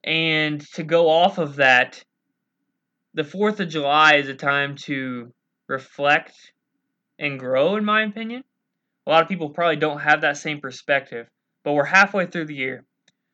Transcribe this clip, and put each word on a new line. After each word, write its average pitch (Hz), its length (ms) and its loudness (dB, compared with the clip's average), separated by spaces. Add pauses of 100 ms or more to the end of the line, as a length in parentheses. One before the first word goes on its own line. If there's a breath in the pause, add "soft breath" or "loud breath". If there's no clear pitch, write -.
And 156 580 -2 (120)
to 165 100 -8
go 165 260 2
off 175 280 4
of 143 200 -4
that, 127 460 4 (1080)
the 156 100 -4
fourth 202 360 -2
of 180 100 -4
July 151 460 4
is 139 140 0
a 131 60 -10
time 143 400 -2 (100)
to 127 480 -8 (340)
reflect 143 840 -2 (680)
and 143 200 -6
grow, 135 360 0
in 214 80 -2
my 214 200 2
opinion. 226 400 -8 (640)
A 135 40 -6
lot 160 140 6
of 214 60 -6
people 165 200 -6
probably 165 280 0
don't 147 220 -2
have 151 220 2
that 147 160 -2
same 147 240 -10
perspective, 131 680 -6 (360)
but 147 100 -2
we're 143 100 2
halfway 196 420 2
through 165 200 -8
the 151 100 -14
year. 131 300 -8 (480)